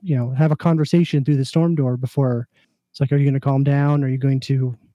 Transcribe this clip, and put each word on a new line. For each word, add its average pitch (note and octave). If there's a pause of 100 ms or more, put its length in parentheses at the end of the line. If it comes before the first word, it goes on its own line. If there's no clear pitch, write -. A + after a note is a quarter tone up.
you D#3+
know, A#2+
have D3+
a D3
conversation D#3+
through D3
the C3+
storm E3+
door B2+
before. B2+ (420)
It's -
like, C#3
"Are C#3+
you C#3+
gonna C3+
calm C#3
down? C#3+
Are C3
you C3
going C3+
to, C3 (180)